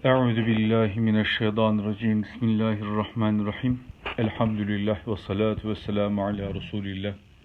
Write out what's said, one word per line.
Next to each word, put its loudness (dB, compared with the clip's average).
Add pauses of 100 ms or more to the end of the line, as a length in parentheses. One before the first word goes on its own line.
Euzu 4
billahi 4
mineşşeytanirracim. 2
Bismillahirrahmanirrahim. 0 (380)
Elhamdülillah -2
ve -2
salatu -2
ve -2
selamu -2
ala -4
Resulillah. -6 (300)